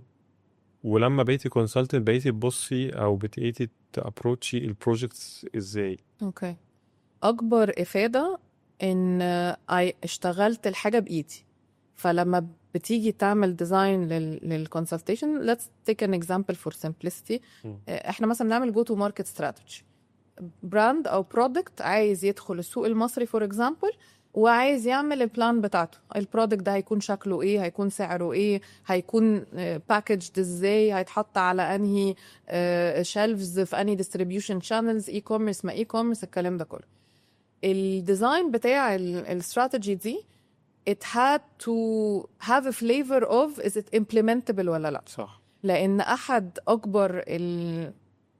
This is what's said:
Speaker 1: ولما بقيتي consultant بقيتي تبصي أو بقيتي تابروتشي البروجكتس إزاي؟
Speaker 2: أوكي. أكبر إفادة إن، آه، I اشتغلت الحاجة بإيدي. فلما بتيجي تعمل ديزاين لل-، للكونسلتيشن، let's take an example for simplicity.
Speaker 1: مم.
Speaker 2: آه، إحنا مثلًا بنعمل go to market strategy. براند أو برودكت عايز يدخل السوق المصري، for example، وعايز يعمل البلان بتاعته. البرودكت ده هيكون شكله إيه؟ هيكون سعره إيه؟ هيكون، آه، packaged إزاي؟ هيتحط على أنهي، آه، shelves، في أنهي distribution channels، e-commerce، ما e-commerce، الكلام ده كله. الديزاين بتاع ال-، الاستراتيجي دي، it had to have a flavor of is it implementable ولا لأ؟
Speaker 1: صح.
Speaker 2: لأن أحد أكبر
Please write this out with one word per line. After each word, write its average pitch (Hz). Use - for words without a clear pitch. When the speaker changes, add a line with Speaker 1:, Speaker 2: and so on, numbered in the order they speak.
Speaker 1:
ولما 120
بقيتي 127
consultant 127
بقيتي 123
تبصي 127
أو 104
بقيتي 117
تابروتشي -
البروجكتس 117
إزاي؟ 98
Speaker 2:
أوكي. 180
أكبر 226
إفادة 240
إن، 185
آه، 175
I 180
اشتغلت 196
الحاجة 214
بإيدي. 170
فلما 175
بتيجي 214
تعمل 202
ديزاين 190
لل-، 160
للكونسلتيشن، 165
let's -
take 214
an 196
example 185
for 160
simplicity. 175
Speaker 1:
مم. 104
Speaker 2:
آه، -
إحنا 220
مثلًا 233
بنعمل 233
go 233
to 208
market 202
strategy. -
براند 220
أو 190
برودكت 254
عايز 196
يدخل 196
السوق 196
المصري، 233
for 214
example، 254
وعايز 233
يعمل 277
البلان 233
بتاعته. 185
البرودكت 208
ده 196
هيكون 196
شكله 196
إيه؟ 202
هيكون 196
سعره 175
إيه؟ 202
هيكون، 208
آه، 170
packaged 208
إزاي؟ 196
هيتحط 190
على 185
أنهي، 196
آه، 175
shelves، 196
في 180
أنهي 202
distribution 185
channels، 226
e-commerce، 214
ما 180
e-commerce، 226
الكلام 180
ده 165
كله. -
الديزاين 196
بتاع 240
ال-، 180
الاستراتيجي 202
دي، 233
it -
had 269
to 233
have 262
a 269
flavor 254
of 240
is 202
it 214
implementable 220
ولا 156
لأ؟ 143
Speaker 1:
صح. -
Speaker 2:
لأن 190
أحد 233
أكبر 202